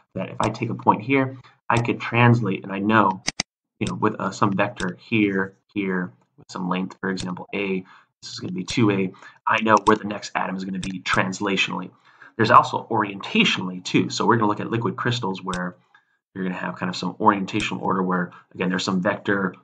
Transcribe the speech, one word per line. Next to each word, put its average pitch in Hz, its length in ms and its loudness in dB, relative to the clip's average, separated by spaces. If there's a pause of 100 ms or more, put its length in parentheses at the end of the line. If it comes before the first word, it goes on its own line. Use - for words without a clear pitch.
(140)
that 92 160 -6
if - 100 -14
I 110 100 0
take 113 200 -4
a 95 60 -4
point 98 260 2
here, 135 360 0 (320)
I 120 120 4
could 117 180 -2
translate, 117 640 4
and 98 80 -10
I 95 80 -6
know, 101 440 2 (560)
you 98 80 -2
know, 90 80 -4
with, 110 240 0
uh, 98 100 -4
some 101 220 0
vector 95 480 -2
here, 98 560 0 (180)
here, 92 380 -2 (260)
with - 140 -20
some 92 180 -6
length, 92 300 -4
for 95 100 -4
example, 90 460 -6
A, 95 280 -4 (380)
this - 100 -16
is - 80 -14
gonna 110 140 -10
be 92 100 -8
two 104 280 2
A, 95 200 0 (360)
I 110 140 2
know 110 140 8 (100)
where 107 120 6
the 104 80 -10
next 104 300 -8
atom 95 200 -2
is 95 80 -8
gonna 95 160 -6
be 92 220 -6
translationally. 95 880 -2 (480)
There's 113 140 4
also - 400 4
orientationally, 98 920 0
too. - 280 2
So 95 160 0
we're 117 100 6
gonna 110 100 2
look 104 120 -2
at - 100 -6
liquid 120 260 -2
crystals 95 480 -4
where 90 320 -6 (580)
you're 95 100 -6
gonna 90 120 -4
have 90 200 -6
kind 90 140 -4
of 90 60 -6
some 90 200 -6
orientational 101 680 2
order 95 220 0
where, 92 280 0 (220)
again, 92 160 -2
there's 90 140 -2
some 95 180 0
vector, 98 640 -2